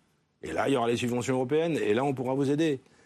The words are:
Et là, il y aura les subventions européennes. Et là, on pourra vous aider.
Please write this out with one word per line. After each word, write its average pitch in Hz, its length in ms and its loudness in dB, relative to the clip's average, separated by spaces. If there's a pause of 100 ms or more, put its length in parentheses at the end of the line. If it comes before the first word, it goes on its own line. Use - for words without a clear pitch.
(420)
Et - 100 -10
là, 104 160 -2
il 139 60 2
y - 20 4
aura 117 120 2
les 120 100 2
subventions 120 380 -2
européennes. 147 420 0
Et 104 160 2
là, 120 100 2
on 143 100 0
pourra 127 200 -4
vous 139 180 0
aider. 147 300 0 (240)